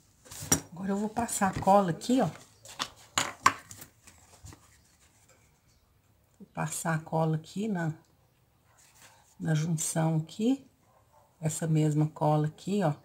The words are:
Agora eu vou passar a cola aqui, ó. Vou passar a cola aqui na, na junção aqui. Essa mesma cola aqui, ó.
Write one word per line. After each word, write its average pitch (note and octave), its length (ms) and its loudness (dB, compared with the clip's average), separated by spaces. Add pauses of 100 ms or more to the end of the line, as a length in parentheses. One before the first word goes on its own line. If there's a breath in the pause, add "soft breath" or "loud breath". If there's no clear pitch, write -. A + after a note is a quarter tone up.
(720)
Agora F#3+ 180 -8
eu G3 60 0
vou G#3+ 120 -2
passar G#3 420 0
a D3+ 100 -6
cola G3 300 6
aqui, B3 300 0
ó. E3+ 100 2 (4000)
Vou - 140 -20
passar D#3+ 420 -4
a D#3 40 -2
cola D#3+ 380 0
aqui G3 320 -6
na, E3+ 240 -2 (1500 loud breath)
na E3 160 0
junção D#3+ 600 0
aqui. A3 520 -2 (720)
Essa D#3+ 260 -4
mesma D3+ 420 4
cola D3+ 380 2
aqui, F#3+ 360 -2
ó. D3 120 2 (100)